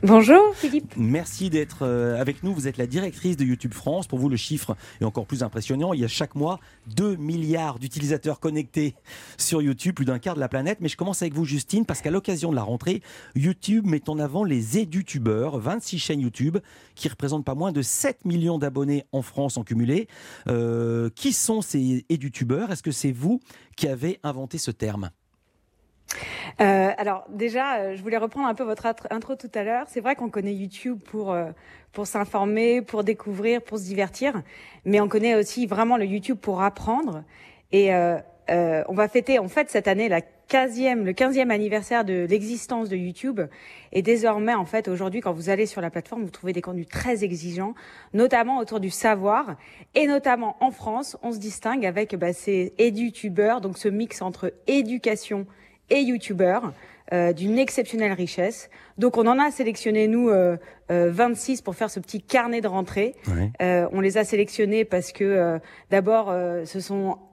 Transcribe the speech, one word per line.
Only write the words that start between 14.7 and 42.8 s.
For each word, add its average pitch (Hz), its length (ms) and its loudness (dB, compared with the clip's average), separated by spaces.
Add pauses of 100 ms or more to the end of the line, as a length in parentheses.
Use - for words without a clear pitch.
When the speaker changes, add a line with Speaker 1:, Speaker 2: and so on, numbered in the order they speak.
Speaker 2:
édutubeurs, 143 800 -2
vingt-six 165 420 -4
chaînes 147 200 -2
YouTube 139 380 0 (380)
qui - 120 -4
représentent 143 380 -2
pas 131 100 -2
moins 175 160 -2
de 143 100 0
sept - 440 -2
millions 170 320 2
d'abonnés 139 560 0
en 135 80 0
France 139 340 -2
en 120 80 -4
cumulé. 120 460 0 (400)
Euh, 117 680 0
qui 277 160 -2
sont 220 300 0
ces 127 480 0
édutubeurs ? 143 640 -2
Est-ce 156 100 -10
que 160 80 -4
c'est 139 220 -2
vous 165 260 0 (380)
qui 156 100 0
avez 139 360 -4
inventé 135 340 -8
ce 123 140 -6
terme ? 101 400 -4 (1500)
Speaker 1:
Euh, 196 360 4
alors 202 360 -4
déjà, 240 440 -2
euh, 196 180 -4
je 190 80 -14
voulais 220 140 -2
reprendre 226 300 -2
un 226 60 0
peu 240 100 -4
votre 214 220 -4
atr-, 226 240 -4
intro 226 260 -6
tout 254 200 -14
à 214 80 -2
l'heure. 240 260 -2
C'est 240 120 -6
vrai 254 140 0
qu'on 247 140 -6
connaît 202 240 -4
YouTube 202 500 -8
pour, 208 280 -6
euh, 170 180 -2 (420)
pour 202 140 -6
s'informer, 214 800 0
pour 214 200 -4
découvrir, 208 600 -2
pour 220 160 -8
se 190 60 -12
divertir, 196 580 -2 (420)
mais 202 160 4
on 208 60 2
connaît 220 260 2
aussi 220 320 0
vraiment 226 320 2
le 208 80 0
YouTube 202 340 -2
pour 185 220 -2
apprendre. 202 600 -2 (480)
Et, 196 240 6
euh, 175 220 4 (340)
euh, 165 380 2
on - 40 -4
va 208 140 2
fêter 247 320 4
en 190 80 -4
fait 285 240 0
cette 208 160 0
année 202 220 2
la 170 120 2
quinzième, 254 840 0
le 185 100 0
quinzième 262 360 2
anniversaire 214 560 0
de 180 240 -2
l'existence 220 600 -2